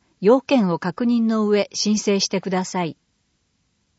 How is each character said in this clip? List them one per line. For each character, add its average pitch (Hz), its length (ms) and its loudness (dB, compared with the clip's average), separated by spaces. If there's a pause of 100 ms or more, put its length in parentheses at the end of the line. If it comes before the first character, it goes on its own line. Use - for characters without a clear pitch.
(200)
要 240 220 4
件 233 260 2
を 170 100 -2
確 185 280 -6
認 240 160 0
の 220 260 0
上、 208 240 2
申 208 260 -2
請 196 220 0
し - 80 -2
て 190 120 -4
く 190 100 -8
だ 185 140 -2
さ 180 200 -6
い。 160 120 -8 (1040)